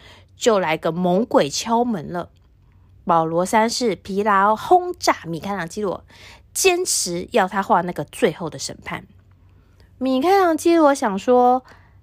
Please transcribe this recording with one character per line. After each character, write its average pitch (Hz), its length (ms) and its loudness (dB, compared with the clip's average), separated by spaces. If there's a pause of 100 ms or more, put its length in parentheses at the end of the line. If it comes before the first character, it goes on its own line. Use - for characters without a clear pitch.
(360)
就 214 240 2
来 160 180 -2
个 170 140 -4
猛 180 340 0
鬼 185 240 2
敲 233 340 -2
门 165 280 -6
了。 175 180 -10 (760)
保 165 200 2
罗 165 200 0
三 220 220 2
世 226 280 -2
疲 196 260 -6
劳 208 340 2
轰 359 380 2
炸 - 320 -2
米 165 140 -8
开 196 160 -8
朗 170 120 -8
基 208 140 -10
罗， 190 220 -6 (500)
坚 359 300 2
持 - 480 -4
要 202 160 2
他 196 160 -4
画 196 180 2
那 175 100 -6
个 156 120 -8
最 170 300 -2
后 165 160 -10
的 - 100 -14
审 - 240 -12
判。 - 240 -12 (920)
米 262 240 -2
开 381 180 4
朗 339 160 4
基 339 200 2
罗 294 180 6
想 220 240 -2
说， 247 460 4 (380)